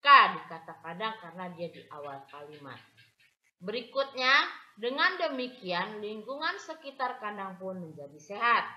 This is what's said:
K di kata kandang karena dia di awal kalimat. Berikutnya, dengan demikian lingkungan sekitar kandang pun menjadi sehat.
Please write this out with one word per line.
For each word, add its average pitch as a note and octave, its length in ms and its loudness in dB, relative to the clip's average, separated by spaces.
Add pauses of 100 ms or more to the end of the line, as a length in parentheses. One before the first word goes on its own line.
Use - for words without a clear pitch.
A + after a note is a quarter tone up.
K - 40 0 (300)
di - 40 -8 (100)
kata E3 320 -12
kandang E3+ 400 -6
karena F3 320 -10
dia E3+ 160 -8
di C#3 220 -20
awal C#3+ 360 -12
kalimat. D3 480 -16 (840)
Berikutnya, B3+ 680 -2 (440)
dengan D4 400 0
demikian G#3+ 840 -4
lingkungan C4 580 -6
sekitar C4+ 640 -8
kandang G3 340 -8
pun F#3 240 -8
menjadi D3 400 -14
sehat. A3 440 2 (120)